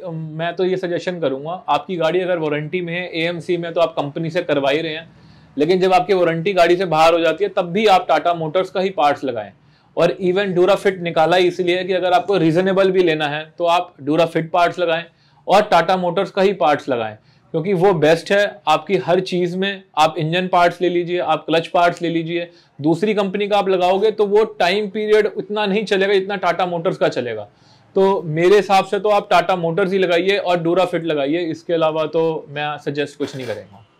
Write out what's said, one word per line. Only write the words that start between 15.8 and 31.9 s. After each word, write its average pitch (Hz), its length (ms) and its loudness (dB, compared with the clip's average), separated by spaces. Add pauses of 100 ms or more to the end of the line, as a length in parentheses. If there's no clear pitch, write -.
मोटर्स 180 340 -2
का 196 100 -2
ही 196 120 4
पार्ट्स 151 360 0
लगाएं, 110 260 -4 (360)
क्योंकि 165 220 -2
वो 190 200 4
बेस्ट 165 380 2
है 202 360 0
आपकी 156 300 0
हर 175 220 0
चीज़ 180 380 -2
में। 190 260 -4 (140)
आप 156 200 2
इंजन 170 300 -2
पार्ट्स 175 340 2
ले 180 80 2
लीजिए, 175 300 -2
आप 156 260 -2
क्लच - 220 0
पार्ट्स 175 340 2
ले 165 80 -2
लीजिए, 170 400 -4 (320)
दूसरी 165 320 2
कंपनी 202 340 -2
का 202 100 2
आप 196 120 0
लगाओगे 190 420 2
तो 208 140 0
वो 208 180 4
टाइम 208 460 -2
पीरियड 214 380 2 (100)
उतना 208 280 -4
नहीं 202 200 -2
चलेगा 196 280 0
जितना 196 220 0
टाटा 185 300 0
मोटर्स 175 320 -4
का 175 100 0
चलेगा। 117 400 -6 (480)
तो 196 260 2
मेरे 170 340 2
हिसाब 190 300 4
से 202 140 -4
तो 202 100 0
आप 202 200 0
टाटा 185 260 2
मोटर्स 175 360 -2
ही 196 60 2
लगाइए 180 400 2
और 175 260 -2
Durafit 170 400 0
लगाइए, 151 360 -2
इसके 165 340 -6
अलावा 160 320 0